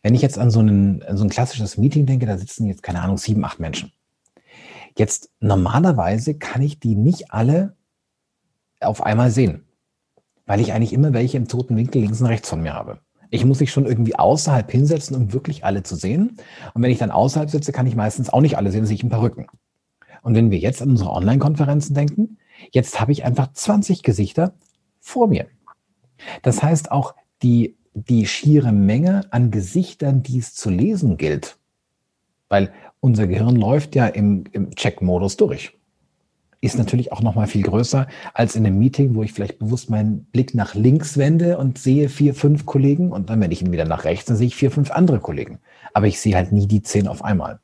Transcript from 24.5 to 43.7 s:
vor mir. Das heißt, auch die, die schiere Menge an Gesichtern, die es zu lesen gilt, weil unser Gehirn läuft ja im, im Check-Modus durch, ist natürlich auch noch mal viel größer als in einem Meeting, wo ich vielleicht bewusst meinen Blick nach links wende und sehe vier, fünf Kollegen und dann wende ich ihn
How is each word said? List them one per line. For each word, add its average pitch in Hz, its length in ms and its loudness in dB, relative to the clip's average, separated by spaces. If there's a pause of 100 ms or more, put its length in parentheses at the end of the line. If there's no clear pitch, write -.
vor 240 280 0
mir. 143 180 0 (960)
Das 123 220 2
heißt, 156 280 0
auch - 240 -4 (280)
die, 117 320 2 (180)
die 110 320 0
schiere 143 460 2
Menge 135 600 2
an 120 200 2
Gesichtern, 135 720 -2
die 127 160 -4
es - 160 -10
zu - 140 -8
lesen 131 480 0
gilt, 76 400 -6 (920)
weil 98 220 2 (280)
unser 110 280 2
Gehirn 110 300 2
läuft 131 380 0
ja 123 120 4
im, 101 460 0
im 101 200 -4
Check-Modus 90 640 -2
durch, - 400 -2 (840)
ist - 180 -2
natürlich 123 340 0
auch - 100 -6
noch 110 140 0
mal 107 120 2
viel 104 140 -2
größer 120 460 0 (260)
als 117 220 0
in 113 100 2
einem 98 140 2
Meeting, 131 340 2
wo 110 80 0
ich 104 100 -6
vielleicht - 280 -8
bewusst 117 320 -4
meinen 107 340 -2
Blick 127 300 -2
nach 104 180 -2
links 139 440 2
wende 165 420 2
und 135 180 -2
sehe 139 320 2
vier, 143 240 2
fünf 147 320 2
Kollegen 143 460 2
und 101 180 -6
dann 113 100 0
wende 85 140 0
ich - 80 -6
ihn 92 100 0